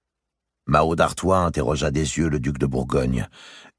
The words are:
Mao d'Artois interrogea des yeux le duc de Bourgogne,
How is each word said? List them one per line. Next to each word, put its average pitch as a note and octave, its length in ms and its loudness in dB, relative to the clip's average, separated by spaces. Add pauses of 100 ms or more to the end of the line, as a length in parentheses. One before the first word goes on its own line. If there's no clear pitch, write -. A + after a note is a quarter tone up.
(640)
Mao D#2 300 2
d'Artois E2+ 440 2
interrogea D#2 520 0
des C#2+ 260 -2
yeux D#2+ 120 2
le D2 100 0
duc C#2 180 -4
de C#2 100 0
Bourgogne, B1+ 600 0 (520)